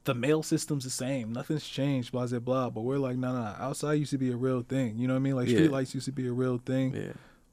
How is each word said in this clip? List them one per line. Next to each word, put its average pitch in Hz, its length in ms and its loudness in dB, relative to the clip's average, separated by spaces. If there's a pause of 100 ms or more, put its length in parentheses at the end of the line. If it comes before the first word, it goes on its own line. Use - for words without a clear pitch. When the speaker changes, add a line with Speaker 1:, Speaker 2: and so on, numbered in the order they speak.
Speaker 1:
the 139 100 0
mail 147 300 2
system's 147 400 -2
the 131 80 -8
same. 123 420 -4
Nothing's 143 340 -4
changed, 135 440 0
blah, 123 160 -2
blah, 123 120 0
blah." 127 300 0
But 110 120 -6
we're 135 180 0
like, 127 180 0
"Nah, 127 160 -2
nah, 113 240 -4
outside 147 380 -2
used 151 160 0
to 139 80 0
be 127 120 2
a 120 60 -2
real 127 240 2
thing." 120 380 0
You 123 80 2
know 131 80 2
what 131 60 2
I - 20 2
mean? 135 120 2
Like, 127 120 2
Speaker 2:
Yeah. 120 80 4
Speaker 1:
street 160 160 8
lights 135 240 -2
used 127 100 -4
to 131 60 -4
be 131 160 -4
a 120 40 -2
real 127 280 0
thing. 131 360 0
Speaker 2:
Yeah. 101 180 -6 (400)